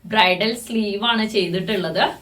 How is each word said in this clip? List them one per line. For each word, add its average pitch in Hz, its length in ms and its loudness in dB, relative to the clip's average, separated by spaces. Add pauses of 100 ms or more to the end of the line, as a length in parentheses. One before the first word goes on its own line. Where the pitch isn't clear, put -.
ബ്രൈഡൽ 214 540 2
സ്ലീവ് 214 460 -2
ആണ് 226 220 2
ചെയ്തിട്ടുള്ളത്. 185 960 0